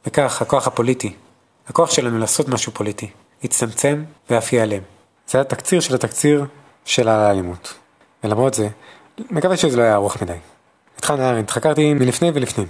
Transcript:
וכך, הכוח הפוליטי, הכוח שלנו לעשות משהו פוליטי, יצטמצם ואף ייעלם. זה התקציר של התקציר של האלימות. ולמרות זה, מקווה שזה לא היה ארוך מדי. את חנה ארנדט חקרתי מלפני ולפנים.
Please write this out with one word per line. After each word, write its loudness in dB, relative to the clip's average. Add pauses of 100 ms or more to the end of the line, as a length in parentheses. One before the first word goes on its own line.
וכך, 0
הכוח 0
הפוליטי, -2 (560)
הכוח 2
שלנו 0
לעשות -2
משהו -4
פוליטי, -6 (320)
יצטמצם -2 (260)
ואף 0
ייעלם. 0 (460)
זה 2
התקציר 0
של -2
התקציר 0 (400)
של 0
האלימות. 0 (500)
ולמרות 2
זה, -2 (640)
מקווה 2
שזה 2
לא 4
היה 6
ארוך 0
מדי. -6 (680)
את -6
חנה 2
ארנדט -2
חקרתי 2
מלפני 2
ולפנים. -4